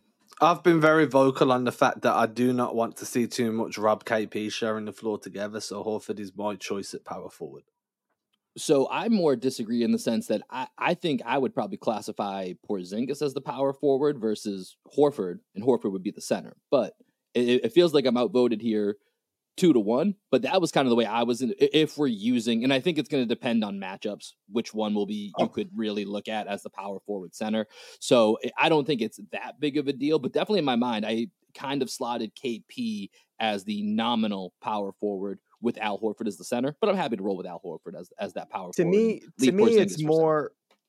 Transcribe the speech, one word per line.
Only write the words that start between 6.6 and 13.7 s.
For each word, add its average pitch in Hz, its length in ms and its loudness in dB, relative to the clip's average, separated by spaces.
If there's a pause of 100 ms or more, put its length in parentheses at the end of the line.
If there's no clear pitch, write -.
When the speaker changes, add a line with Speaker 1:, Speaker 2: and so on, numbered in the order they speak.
Speaker 1:
at - 120 -14
power 87 240 -12
forward. - 340 -16 (960)
Speaker 2:
So 139 320 2
I 170 200 -4
more 170 260 4
disagree 117 480 -2
in 113 80 2
the 113 80 2
sense 113 280 -2
that 107 220 0
I, 127 180 -8 (100)
I 147 160 0
think 147 320 -2
I 123 120 0
would 123 160 -2
probably 107 240 -4
classify 101 760 -4 (160)
Porzingis 107 520 -6
as 143 120 -2
the 139 80 -8
power 139 320 -2